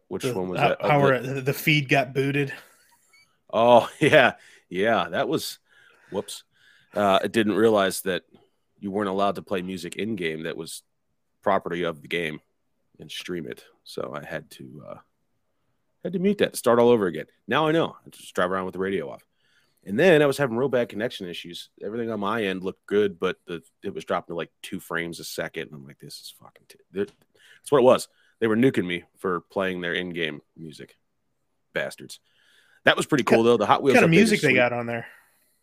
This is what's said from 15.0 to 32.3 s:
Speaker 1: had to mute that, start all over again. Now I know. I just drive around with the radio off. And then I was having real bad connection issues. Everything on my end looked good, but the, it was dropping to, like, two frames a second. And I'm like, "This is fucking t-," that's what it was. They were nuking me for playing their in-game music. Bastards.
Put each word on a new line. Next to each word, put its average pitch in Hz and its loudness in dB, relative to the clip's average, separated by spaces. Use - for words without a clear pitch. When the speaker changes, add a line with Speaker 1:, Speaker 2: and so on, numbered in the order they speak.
Speaker 1:
had 180 -8
to 196 -4
mute 196 0
that, - 0
start 120 4
all 120 6
over 110 4
again. 78 -6
Now 147 2
I 156 2
know. 160 0
I - -20
just - -20
drive 90 0
around 92 -2
with 92 -8
the 90 -10
radio 95 -2
off. - -18
And 98 -4
then 160 6
I 147 4
was 135 0
having 120 -2
real 135 0
bad 120 0
connection 101 -8
issues. - -14
Everything 113 -8
on 107 -6
my 107 -2
end 95 -4
looked 92 -10
good, 101 2
but 92 -2
the, 82 -10
it 101 -8
was 80 -10
dropping 87 -4
to, 85 -8
like, 80 -8
two 92 -12
frames 82 -8
a 82 -14
second. 80 -10
And - -18
I'm 69 -18
like, 71 -20
"This - -20
is - -20
fucking - -20
t-," - -20
that's 101 -6
what 147 6
it 120 6
was. 120 6
They 117 2
were 107 2
nuking 117 2
me 87 -6
for 90 -4
playing 92 -4
their 85 -6
in-game 85 -6
music. 78 -20
Bastards. 69 -8